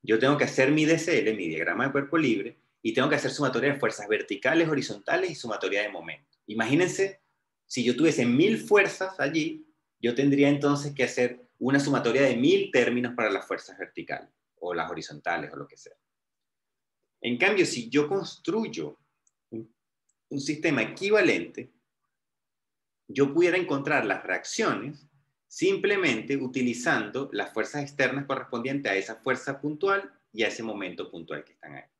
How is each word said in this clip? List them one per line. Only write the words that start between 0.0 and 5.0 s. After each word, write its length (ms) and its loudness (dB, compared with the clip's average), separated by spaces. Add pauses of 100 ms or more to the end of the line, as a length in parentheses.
yo 160 2
tengo 200 4
que 60 2
hacer 280 2
mi 140 4
D 120 4
C 200 0
L, 160 2
mi 140 -4
diagrama 360 -2
de 80 0
cuerpo 240 -2
libre, 400 0 (240)
y 140 -4
tengo 160 2
que 60 4
hacer 140 -2
sumatoria 440 0
de 40 -6
fuerzas 300 -2
verticales, 580 0
horizontales 640 -2